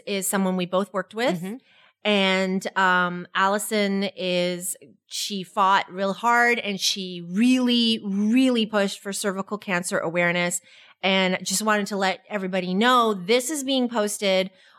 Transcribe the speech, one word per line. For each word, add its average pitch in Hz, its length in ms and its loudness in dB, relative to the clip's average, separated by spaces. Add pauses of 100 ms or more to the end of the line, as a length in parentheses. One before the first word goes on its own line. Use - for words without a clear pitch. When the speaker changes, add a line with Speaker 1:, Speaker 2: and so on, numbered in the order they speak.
Speaker 1:
is 196 180 -4
someone 190 320 0
we 180 80 -2
both 185 280 -2
worked 190 200 -6
with. 214 300 -2
Speaker 2:
Mm-hmm. 190 120 -8 (480)
Speaker 1:
And, 190 640 2 (100)
um, 180 600 2
Allison 196 720 0 (100)
is, 180 600 -2 (300)
she - 380 -6
fought 196 500 2
real 196 200 -2
hard 240 440 2
and 202 240 -6
she 185 480 -4
really, 240 760 2
really 220 600 2
pushed 202 340 -2
for 196 140 -10
cervical 196 460 -4
cancer 180 400 -2
awareness. 175 600 0 (440)
And 185 400 2
just 190 180 -4
wanted 214 260 2
to 202 100 -6
let 190 300 0
everybody 185 460 -4
know 233 400 4
this 226 380 0
is 285 120 -4
being 262 240 0
posted 208 640 0 (300)